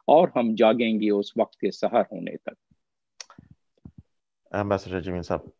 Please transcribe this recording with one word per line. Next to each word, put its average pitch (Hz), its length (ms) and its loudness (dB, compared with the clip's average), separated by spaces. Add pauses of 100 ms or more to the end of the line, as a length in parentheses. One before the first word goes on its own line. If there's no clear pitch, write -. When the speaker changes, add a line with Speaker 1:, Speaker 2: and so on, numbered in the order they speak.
Speaker 1:
और 165 300 6
हम 113 180 0
जागेंगे 110 540 2
उस 101 280 -2
वक्त 110 140 0 (100)
के 95 100 -2
सहर 107 300 0
होने 87 300 -6
तक। - 240 -12 (2000)
Speaker 2:
एम्बेसडर 95 440 -4
जमील 90 220 -6
साहब, 85 380 -6